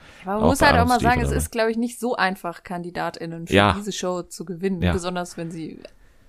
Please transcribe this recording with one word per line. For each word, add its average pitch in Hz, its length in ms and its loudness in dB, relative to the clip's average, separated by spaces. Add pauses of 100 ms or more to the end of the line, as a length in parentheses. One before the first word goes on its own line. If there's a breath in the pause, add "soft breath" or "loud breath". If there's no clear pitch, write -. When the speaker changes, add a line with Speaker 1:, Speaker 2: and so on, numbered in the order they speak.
(240 loud breath)
Speaker 1:
Aber 190 100 -4
man 220 100 0
Speaker 2:
auf - 60 6
Speaker 1:
muss 285 80 2
Speaker 2:
der 302 100 6
Speaker 1:
halt 285 80 6
auch 233 40 6
Speaker 2:
Adam 240 80 4
Speaker 1:
mal 247 60 6
Speaker 2:
sucht 220 80 2
Eva 233 80 6
Speaker 1:
sagen, 247 120 2
es - 60 0
Speaker 2:
dabei. - 100 0
Speaker 1:
ist, - 140 -4
glaub 226 160 2
ich, 226 80 -2
nicht 240 240 -4
so 240 160 -2
einfach, 185 460 -2
KandidatInnen 170 840 -8
für 180 60 0
Speaker 2:
Ja. 202 220 6
Speaker 1:
diese 208 160 -6
Show 180 300 -4
zu - 220 -14
gewinnen, 180 380 -4
Speaker 2:
Ja. 180 100 2
Speaker 1:
besonders 180 440 -4
wenn 165 140 -8
sie 160 300 -12 (480)